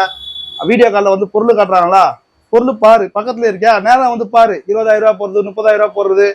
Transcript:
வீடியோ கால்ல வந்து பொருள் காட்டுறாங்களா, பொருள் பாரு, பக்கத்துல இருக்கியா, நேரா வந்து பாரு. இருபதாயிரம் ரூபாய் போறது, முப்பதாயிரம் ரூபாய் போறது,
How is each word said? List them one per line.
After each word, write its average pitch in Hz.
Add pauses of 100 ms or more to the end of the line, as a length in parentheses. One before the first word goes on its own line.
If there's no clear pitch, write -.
(680)
வீடியோ 233
கால்ல 202
வந்து 190
பொருள் 220
காட்டுறாங்களா, 185 (440)
பொருள் 240
பாரு, 214
பக்கத்துல 226
இருக்கியா, 208
நேரா 247
வந்து 233
பாரு. 220
இருபதாயிரம் 214
ரூபாய் 214
போறது, 196
முப்பதாயிரம் 214
ரூபாய் 202
போறது, 196